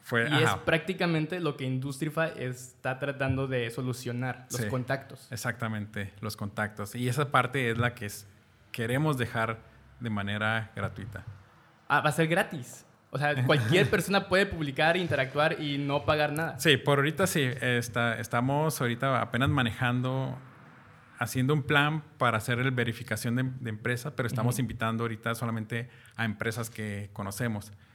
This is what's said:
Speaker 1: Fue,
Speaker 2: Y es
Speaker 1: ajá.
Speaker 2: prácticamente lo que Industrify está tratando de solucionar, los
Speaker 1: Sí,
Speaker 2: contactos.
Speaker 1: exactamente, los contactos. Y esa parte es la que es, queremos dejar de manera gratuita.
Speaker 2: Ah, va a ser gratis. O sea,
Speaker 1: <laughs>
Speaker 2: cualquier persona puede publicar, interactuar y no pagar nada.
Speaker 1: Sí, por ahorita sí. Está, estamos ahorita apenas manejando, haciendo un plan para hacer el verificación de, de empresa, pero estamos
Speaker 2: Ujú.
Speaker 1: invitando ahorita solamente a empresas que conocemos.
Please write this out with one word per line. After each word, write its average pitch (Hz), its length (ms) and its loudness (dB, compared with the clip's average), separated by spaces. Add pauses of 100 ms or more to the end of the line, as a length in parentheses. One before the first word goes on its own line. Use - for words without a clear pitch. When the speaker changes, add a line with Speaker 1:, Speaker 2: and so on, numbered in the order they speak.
Speaker 1:
Fue, 117 280 2
Speaker 2:
Y 147 100 6
es 160 80 6
Speaker 1:
ajá. 95 160 0
Speaker 2:
prácticamente 170 720 0
lo 151 160 -2
que 139 80 -8
Industrify 139 720 -2
está 127 640 -6
tratando 135 480 -2
de 123 240 -2
solucionar, 123 800 -4
los 123 120 -4
Speaker 1:
Sí, 107 60 0
Speaker 2:
contactos. 127 640 -4
Speaker 1:
exactamente, 107 800 -4 (100)
los 107 140 -6
contactos. 104 600 -6
Y 123 120 -2
esa 131 220 0
parte 123 400 2
es 113 80 0
la 120 160 0
que 104 140 -10
es, - 180 -12 (460)
queremos 131 480 0
dejar 113 400 -2 (400)
de 120 100 -4
manera 107 680 0
gratuita. 98 480 -8 (640)
Speaker 2:
Ah, 143 140 2
va 151 80 4
a 143 40 0
ser 165 140 4
gratis. 170 560 -2 (280)
O 135 80 -4
sea, 147 160 2
Speaker 1:
<laughs> 127 100 0
Speaker 2:
cualquier 143 460 6
persona 196 360 2
puede 190 200 4
publicar, 156 500 2
interactuar 147 640 2
y 143 160 -2
no 143 260 0
pagar 151 280 2
nada. 151 280 -2
Speaker 1:
Sí, 147 180 6
por 143 200 4
ahorita 156 300 2
sí. 170 160 2 (180)
Está, 120 560 0
estamos 135 640 0
ahorita 120 400 2
apenas 120 280 2
manejando, 127 880 0 (840)
haciendo 127 340 2
un 151 80 2
plan 151 420 4 (140)
para 113 220 4
hacer 117 180 0
el 131 140 2
verificación 117 640 -2
de, 127 80 0 (160)
de 120 100 -6
empresa, 120 460 -4
pero 127 100 -2
estamos 120 300 0
Speaker 2:
Ujú. 139 80 -2
Speaker 1:
invitando 113 400 -2
ahorita 117 320 -2
solamente 117 540 -4 (260)
a 117 100 -2
empresas 110 460 -4
que 104 420 -8
conocemos. 104 580 -4 (240)